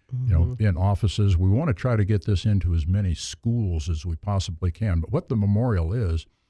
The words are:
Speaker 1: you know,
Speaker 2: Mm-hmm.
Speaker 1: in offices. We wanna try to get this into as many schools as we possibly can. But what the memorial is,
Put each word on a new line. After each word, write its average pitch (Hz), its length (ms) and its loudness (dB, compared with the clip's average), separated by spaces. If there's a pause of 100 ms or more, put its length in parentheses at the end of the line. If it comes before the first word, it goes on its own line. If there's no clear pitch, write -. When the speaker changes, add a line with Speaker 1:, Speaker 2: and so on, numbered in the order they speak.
(260)
Speaker 1:
you 104 80 2
know, 82 60 4
Speaker 2:
Mm-hmm. 110 260 0
Speaker 1:
in 92 100 2
offices. 98 600 2
We 95 120 2
wanna 123 240 2
try 123 220 -2
to 107 100 2
get 101 220 0
this 101 180 0
into 92 300 2
as 80 120 0
many 92 280 0
schools 92 760 -4
as 80 160 -4
we 85 120 -4
possibly 92 560 -2
can. 92 280 0
But 82 120 -4
what - 160 -2
the 123 80 -2
memorial 101 580 2
is, 85 320 -2 (240)